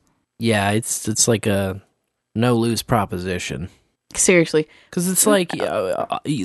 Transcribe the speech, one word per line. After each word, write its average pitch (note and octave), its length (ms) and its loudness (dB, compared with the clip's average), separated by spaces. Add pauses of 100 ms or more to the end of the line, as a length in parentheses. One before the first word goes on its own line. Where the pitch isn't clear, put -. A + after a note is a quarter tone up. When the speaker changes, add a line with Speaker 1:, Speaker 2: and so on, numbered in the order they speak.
(380)
Speaker 1:
Yeah, G#2 340 2
it's, - 360 -2
it's - 180 0
like A2+ 200 2
a G2 340 0 (540)
no-lose A#2 480 2
proposition. F2+ 880 -2 (440)
Speaker 2:
Seriously. D#3+ 520 2 (240)
Speaker 1:
'Cause F3+ 180 -2
it's F#3 180 2
like, G3 240 2 (100)
uh, - 40 -4
uh, F#2 540 -2 (260)